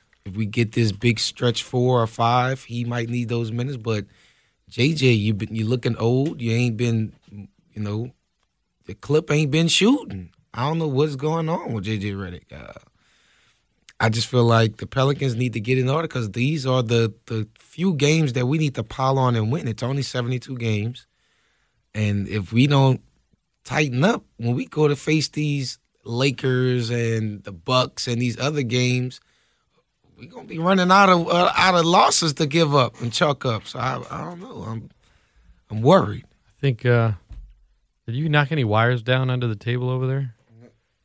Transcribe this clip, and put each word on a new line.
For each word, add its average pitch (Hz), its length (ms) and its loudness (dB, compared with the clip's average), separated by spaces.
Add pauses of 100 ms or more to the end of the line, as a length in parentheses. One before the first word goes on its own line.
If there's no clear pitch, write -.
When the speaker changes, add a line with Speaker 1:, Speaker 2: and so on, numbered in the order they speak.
(240)
Speaker 1:
If 95 140 -12
we 110 80 -2
get 110 260 -2
this 113 220 2
big 113 260 0
stretch - 440 -2
four 123 380 0
or 113 60 0
five, 123 560 0
he 120 220 -6
might 120 240 -6
need 120 180 -4
those 117 240 -4
minutes. 127 240 -6
But 110 300 -4 (640)
J 143 240 0
J, 131 180 4
you 110 220 2
been, 107 200 -6
you 113 120 -2
looking 117 320 -2
old. 131 440 0
You 117 120 -2
ain't 117 240 0
been, 113 340 0 (180)
you 101 540 -16
know, 110 300 -6 (720)
the - 80 -14
clip 156 360 0
ain't 151 220 2
been 165 160 4
shooting. 175 600 2 (260)
I 123 120 -2
don't 160 100 -2
know 160 100 -2
what's 143 280 0
going 156 340 -2
on 165 240 -4
with 98 120 -6
J 110 120 -2
J 101 140 -6
Redick. 92 320 -10 (100)
Uh, 65 200 -16 (1300)
I 113 100 2
just 113 180 -2
feel 123 160 2
like 113 340 4
the - 80 -12
Pelicans 135 500 -2
need 120 180 -2
to 120 60 -6
get 127 200 0
in 127 100 0
order 156 180 -2
'cause 117 240 -6
these 131 360 -2
are 127 160 2
the, 113 280 2 (140)
the 110 220 -6 (100)
few 175 380 -2
games 143 380 2
that 123 120 0
we 151 140 0
need 147 160 -2
to 113 80 -4
pile 131 340 0
on 127 180 2
and 110 160 0
win. - 160 -4
It's 110 140 -6
only 135 220 -2
seventy-two 123 540 -6
games. 113 500 -4 (880)
And 104 320 0
if 101 260 -6
we 127 140 6
don't 135 340 4 (640)
tighten 135 400 -2
up, 220 220 2 (120)
when 117 180 -2
we 254 120 -4
go 156 200 2
to 143 80 0
face 151 340 0
these 143 500 -4 (260)
Lakers 127 840 0
and 113 520 -2
the 101 80 -14
Bucks 123 560 -2
and 120 140 -2
these 123 180 -2
other 147 220 -2
games, 123 600 -2 (960)
we - 100 -20
gonna - 180 -20
be 165 140 -10
running 180 320 4
out 196 180 8
of, 175 200 4
uh, 175 260 4
out 180 200 4
of 165 100 4
losses 165 480 4
to 160 120 -2
give 147 300 2
up 123 260 2
and 117 120 -4
chalk 147 320 0
up. 110 220 -4
So 131 120 -12
I, 123 320 -4
I 147 120 -10
don't 175 160 -12
know. 233 280 -16
I'm, 113 220 -10 (800)
I'm 110 100 -4
worried. 139 440 4
Speaker 2:
I - 360 -20
think, 127 240 -2
uh, 117 280 4 (920)
did 117 100 -8
you 156 140 -2
knock 147 220 2
any 151 120 0
wires 113 380 2
down 127 280 0
under 123 180 -2
the 110 80 -2
table 123 340 -4
over 127 160 -2
there? 131 300 -4 (680)